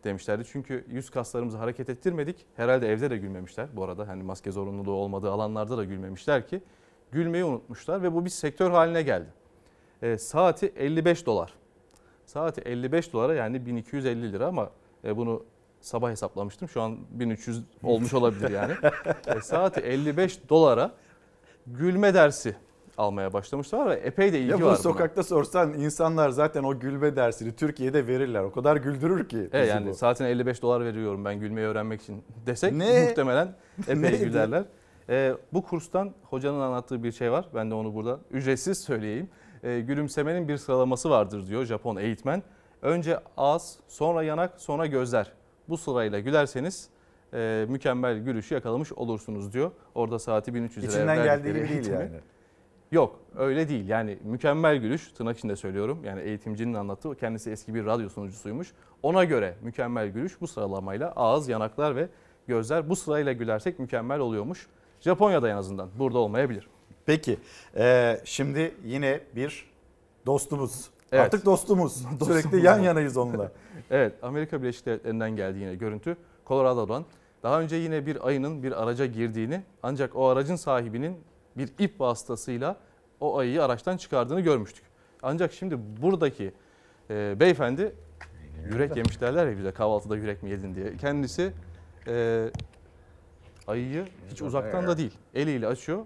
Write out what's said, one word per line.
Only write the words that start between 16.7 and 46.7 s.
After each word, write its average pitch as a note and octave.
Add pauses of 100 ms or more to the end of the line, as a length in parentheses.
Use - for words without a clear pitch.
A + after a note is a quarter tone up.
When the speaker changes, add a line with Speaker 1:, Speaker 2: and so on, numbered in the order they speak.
Speaker 1:
an A2+ (120)
bin A#2+
üç A2
yüz A#2 (200)
olmuş A#2+
olabilir A#2
yani. G2+ (300)
Speaker 2:
<laughs> -
Speaker 1:
E, G#2+
saati F3+
elli C#3+
beş F#3
dolara D3+ (720)
gülme F3+
dersi D3 (440)
almaya G2+
başlamışlar C#3+
ve -
epey G3
de D#3
ilgi B2
Speaker 2:
Ya G#3
bu E3+
Speaker 1:
var D#3
buna. A2
Speaker 2:
sokakta E3
sorsan D#3
insanlar D3+
zaten D3
o C3+
gülme C#3
dersini A#2
Türkiye'de C3+
verirler. B2
O F#2+
kadar D3
güldürür C#3+
ki A#2
Speaker 1:
Evet, F#2+
Speaker 2:
bizi C3+
Speaker 1:
yani G2+
Speaker 2:
bu. F#2+
Speaker 1:
"Saatine B2
elli B2
beş B2
dolar A#2+
veriyorum G#2+
ben G2+
gülmeyi G#2+
öğrenmek G#2+
için." G#2 (240)
desek B2
Speaker 2:
Ne? A3+
Speaker 1:
muhtemelen D#3 (140)
Speaker 2:
<laughs> -
Speaker 1:
epey D#3
Speaker 2:
Neydi? A#2+
Speaker 1:
gülerler. A#2 (440)
E, C3 (180)
bu F3+
kurstan F#3 (120)
hocanın C#3
anlattığı B2+
bir A#2
şey A#2+
var. E3+
Ben A2
de A2
onu A2
burada A2+ (120)
ücretsiz C3
söyleyeyim. A#2 (340)
E, B2
"Gülümsemenin D3
bir D3
sıralaması B2+
vardır." G#2
diyor A2+
Japon A2+
eğitmen. A#2 (400)
"Önce D#3+ (160)
ağız, D3 (120)
sonra D#3+
yanak, D#3+
sonra D#3
gözler. B2+ (360)
Bu D#3+
sırayla A2
gülerseniz, C#3+ (460)